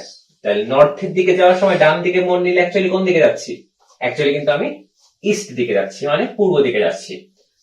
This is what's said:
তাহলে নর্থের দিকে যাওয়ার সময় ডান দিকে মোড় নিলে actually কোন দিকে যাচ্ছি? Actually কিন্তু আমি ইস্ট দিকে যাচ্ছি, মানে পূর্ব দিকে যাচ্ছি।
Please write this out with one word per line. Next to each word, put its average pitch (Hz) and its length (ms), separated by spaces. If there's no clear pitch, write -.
তাহলে 104 240
নর্থের 143 480
দিকে 180 220
যাওয়ার 185 200
সময় 185 220
ডান 202 240
দিকে 180 180
মোড় 180 220
নিলে 180 260
actually 185 240
কোন 190 140
দিকে 165 140
যাচ্ছি? - 480
Actually 143 300
কিন্তু 151 200
আমি 214 340
ইস্ট - 300
দিকে 120 200
যাচ্ছি, 98 340
মানে 180 200
পূর্ব 180 260
দিকে 113 160
যাচ্ছি। - 520